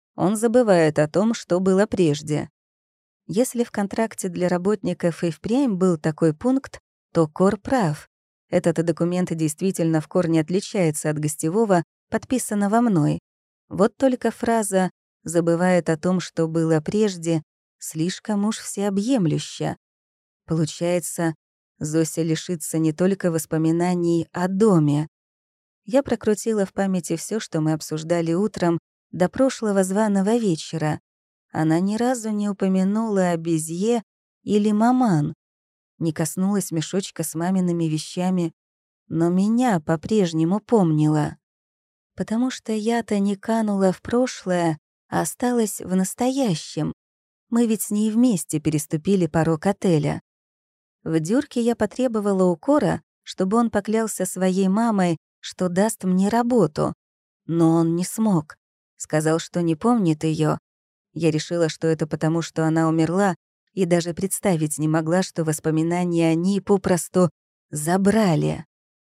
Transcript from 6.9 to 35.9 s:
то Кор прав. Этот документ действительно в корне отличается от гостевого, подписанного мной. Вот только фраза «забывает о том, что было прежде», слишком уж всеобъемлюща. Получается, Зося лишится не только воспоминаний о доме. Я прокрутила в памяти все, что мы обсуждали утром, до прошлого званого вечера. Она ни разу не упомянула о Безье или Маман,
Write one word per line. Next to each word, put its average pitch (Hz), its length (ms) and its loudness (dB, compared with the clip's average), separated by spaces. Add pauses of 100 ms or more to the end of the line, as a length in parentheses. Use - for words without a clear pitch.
то 160 160 2
Кор 196 280 0
прав. 185 520 -2 (400)
Этот 170 360 0
документ 175 480 0
действительно 165 680 0
в - 80 -10
корне 165 320 2
отличается 165 680 -2
от 151 80 -4
гостевого, 165 640 0 (260)
подписанного 214 680 -2
мной. 170 400 2 (480)
Вот 185 280 0
только 254 340 0
фраза 208 600 0 (320)
«забывает 170 640 2
о 165 80 2
том, 180 240 0
что 160 280 -4
было 160 320 2
прежде», 175 640 -2 (360)
слишком 185 640 -4
уж 214 140 -2
всеобъемлюща. 196 1200 -2 (720)
Получается, 165 880 -2 (440)
Зося 160 440 -2
лишится 160 560 -4
не 160 140 0
только 185 380 0
воспоминаний 165 1040 0
о 180 160 -2
доме. 165 600 4 (760)
Я 247 180 0
прокрутила 220 600 -2
в - 80 -12
памяти 185 440 -2
все, 214 220 -6
что 170 220 -4
мы 156 140 2
обсуждали 160 580 -4
утром, 175 460 0 (340)
до 175 160 0
прошлого 214 560 0
званого 202 520 0
вечера. 165 640 -2 (520)
Она 160 280 2
ни 202 160 -2
разу 233 340 -2
не 208 180 -2
упомянула 196 800 0
о 175 60 0
Безье 170 680 -2 (400)
или 208 300 2
Маман, 208 640 2 (640)